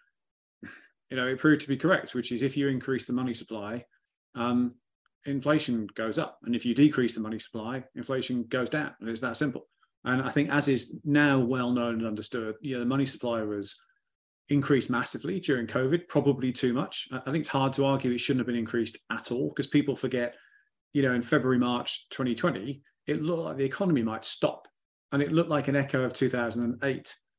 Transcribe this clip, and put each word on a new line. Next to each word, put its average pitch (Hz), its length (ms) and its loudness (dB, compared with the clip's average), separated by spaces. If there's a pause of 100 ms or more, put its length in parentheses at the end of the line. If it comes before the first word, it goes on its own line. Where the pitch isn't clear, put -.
(1120)
you 131 60 -8
know, 127 100 0
it 131 140 -2
proved 151 220 6
to - 60 -6
be 135 80 0
correct, - 380 2
which 120 160 -2
is 120 120 -2
if 135 140 0
you 139 120 2
increase 127 380 -2
the 123 60 -6
money 123 220 -2
supply, 110 500 -8 (520)
um, 123 400 0 (500)
inflation 139 680 0
goes 113 240 -2
up. - 260 -4
And 117 100 0
if 117 100 -2
you 120 80 2
decrease 127 440 4
the 113 40 -6
money 107 200 -6
supply, 120 420 -8 (140)
inflation 123 480 -4
goes 120 260 -2
down. 151 300 -4
And 113 100 -6
it's 113 100 -6
that 120 160 -4
simple. - 320 -2 (360)
And 127 180 2
I 131 80 -4
think 147 200 2
as 175 180 2
is - 260 0 (100)
now 147 360 6
well 123 320 2
known 120 220 0
and 113 120 -2
understood, 110 540 -4
you 131 140 -6
know, 123 60 -2
the 120 60 -2
money 135 200 2
supply 117 360 -2
was 104 340 -4 (720)
increased 135 400 4
massively 135 520 -2
during 123 260 0
covid, 135 420 0
probably 131 440 2
too 123 200 0
much. - 380 -4
I, 131 60 -6
I 135 160 -6
think 165 60 0
it's 147 100 -4
hard 135 260 2
to 139 100 2
argue 131 280 2
it 120 60 -2
shouldn't 131 220 0
have 117 60 -2
been 120 100 -2
increased 113 400 -2 (140)
at 113 220 -6
all 143 200 -2
'cause - 140 -2
people 143 300 2
forget, 123 400 -2 (560)
you 143 100 2
know, 131 100 4
in 120 100 2
February, 127 360 2
March 123 520 -2
twenty 123 260 -2
twenty, 131 460 -2 (260)
it 151 120 -2
looked 165 220 -2
like 160 140 -8
the 135 80 0
economy 143 380 2
might 113 220 -4
stop. - 440 -4 (420)
And 139 100 2
it 147 120 0
looked 165 180 2
like 143 160 2
an 139 100 2
echo 135 280 2
of 117 80 -2
two 127 180 2
thousand 120 320 -2
and 120 220 -2
eight - 320 -4 (220)